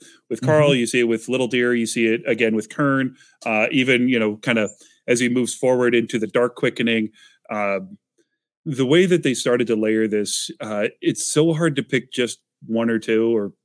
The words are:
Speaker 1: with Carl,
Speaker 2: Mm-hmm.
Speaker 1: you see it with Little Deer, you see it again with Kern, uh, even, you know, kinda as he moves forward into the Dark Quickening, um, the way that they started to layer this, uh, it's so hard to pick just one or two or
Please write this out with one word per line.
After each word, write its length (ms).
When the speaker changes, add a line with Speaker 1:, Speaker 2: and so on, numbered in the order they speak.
Speaker 1:
with 100
Carl, 300
Speaker 2:
Mm-hmm. 80
Speaker 1:
you 80
see 140
it 80
with 200
Little 180
Deer, 280
you 100
see 220
it 200
again 300
with 140
Kern, 440
uh, 260
even, 380
you 100
know, 180
kinda 340
as 140
he 80
moves 260
forward 400
into 240
the 80
Dark 280
Quickening, 560
um, 480
the 220
way 180
that 200
they 100
started 320
to 100
layer 320
this, 420
uh, 260
it's 200
so 300
hard 240
to 60
pick 280
just 280
one 220
or 100
two 380
or 160